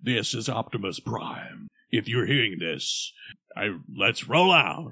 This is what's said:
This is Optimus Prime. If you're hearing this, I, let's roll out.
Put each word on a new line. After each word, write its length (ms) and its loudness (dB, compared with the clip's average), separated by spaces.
This 320 0
is 140 -4
Optimus 520 -4
Prime. 680 -8
If 160 0
you're 200 0
hearing 320 2
this, 540 -4
I, 220 -2
let's 340 0
roll 240 6
out. 400 2